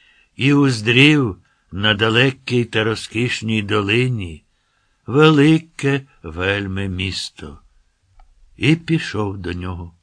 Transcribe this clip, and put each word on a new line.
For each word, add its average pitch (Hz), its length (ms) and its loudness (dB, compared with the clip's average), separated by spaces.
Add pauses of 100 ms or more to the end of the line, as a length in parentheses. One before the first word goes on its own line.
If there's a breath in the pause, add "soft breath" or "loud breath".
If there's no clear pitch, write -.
(360 soft breath)
І 135 180 2
уздрів 135 840 4 (340)
на 104 220 0
далекій 120 720 0
та 110 180 -2
розкішній 110 800 -4
долині 104 800 -2 (640)
велике 147 920 2 (220 soft breath)
вельми 95 640 -4
місто. 90 720 -8 (1000)
І 147 180 4
пішов 107 640 -4
до 92 160 -8
нього. 90 500 -10